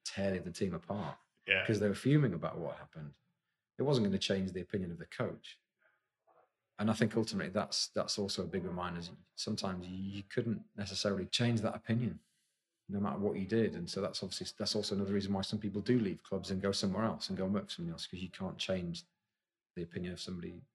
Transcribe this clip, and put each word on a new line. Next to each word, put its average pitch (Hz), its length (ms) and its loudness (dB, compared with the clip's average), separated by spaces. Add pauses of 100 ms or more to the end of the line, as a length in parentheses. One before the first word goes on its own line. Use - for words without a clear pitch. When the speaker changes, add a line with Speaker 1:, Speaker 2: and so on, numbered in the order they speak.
Speaker 1:
tear 98 280 0
the 92 80 0
other 87 120 -6
team 90 240 0
apart 85 420 -4 (300)
Speaker 2:
Yeah. 95 180 4
Speaker 1:
'cause 107 140 4
they 104 80 4
were 98 80 4
fuming 135 380 6
about 80 260 -2
what 80 180 -4
happened. 73 360 -12 (640)
It - 60 0
wasn't 131 220 6
gonna 95 140 4
change 95 320 2
the 90 100 -4
opinion 90 300 -2
of 85 80 -8
the 82 80 -12
coach. - 520 -6 (1160)
And 107 140 4
I - 20 0
think 110 240 4
ultimately 101 340 0
that's, - 360 0
that's - 320 -2
also 98 240 -2
a 85 40 -4
big 87 180 -2
reminder. 87 340 -4
Is 85 120 -10 (240)
sometimes 95 520 -2
you 98 360 -6
couldn't 117 400 -2 (120)
necessarily 98 500 -2
change 117 360 2
that 107 140 0
opinion, 117 440 0 (680)
no 98 120 -2
matter 87 180 0
what 101 200 0
you 95 80 -2
did. 107 280 4
And 87 160 -6
so - 120 -4
that's - 220 -2
obviously, 92 240 -6 (100)
that's 104 180 0
also 104 200 0
another 98 180 2
reason 98 200 0
why 95 80 2
some 98 180 -2
people 101 220 -2
do 123 180 6
leave 95 240 0
clubs 92 280 -4
and 95 100 0
go 98 100 4
somewhere 98 320 0
else - 260 -2
and 95 80 -2
go 95 80 0
and 95 80 2
work 95 120 0
for - 60 -14
somebody 85 220 -4
else, 80 140 -8
'cause 87 120 -10
you 90 100 -6
can't 90 280 -6
change 87 460 -2 (720)
the 87 60 -6
opinion 87 320 -4
of 87 60 -10
somebody 87 420 -8 (140)